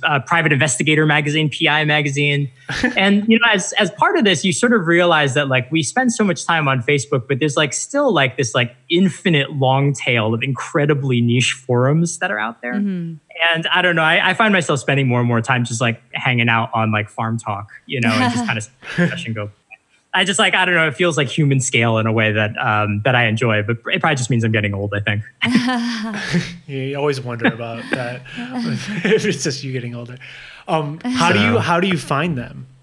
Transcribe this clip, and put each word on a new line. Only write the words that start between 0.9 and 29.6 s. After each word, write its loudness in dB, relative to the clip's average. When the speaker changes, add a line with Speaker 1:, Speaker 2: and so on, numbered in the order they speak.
Speaker 1:
magazine, 2
P -2
I 2
magazine. 0
Speaker 2:
<laughs> -2
Speaker 1:
And, 2
you 4
know, 4
as, 0
as 2
part 0
of 2
this, 2
you 2
sort 0
of 2
realize 4
that, 0
like, -2
we 2
spend 0
so -2
much 0
time 2
on 2
Facebook, 0
but -2
there's, -2
like, 0
still, 0
like, 0
this, -2
like, -2
infinite 2
long 2
tail 0
of -2
incredibly 0
niche 2
forums 2
that -4
are -4
out -6
there. -6
Speaker 3:
Mm-hmm. -4
Speaker 1:
And -2
I 2
don't 2
know, 2
I, 2
I 0
find 4
myself 2
spending 0
more 2
and 2
more 2
time 0
just, -4
like, 0
hanging 0
out 2
on, 0
like, -2
Farm -4
Talk, -8
you -4
know, 2
and 2
just -2
Speaker 3:
<laughs> -
Speaker 1:
kinda -4
discussion -2
go. -8
I 2
just, -2
like, 2
I 2
don't 2
know, 2
it -2
feels 0
like 0
human 2
scale 0
in 0
a 0
way 2
that, 0
um, 0
that 2
I 4
enjoy, 0
but -2
it 0
probably 2
just -2
means 2
I'm 0
getting 0
old, -4
I -2
think. -2
Speaker 3:
<laughs> -2
Speaker 2:
You -6
always 0
wonder -4
about -4
that, -6
<laughs> -16
if 2
it's -2
just -4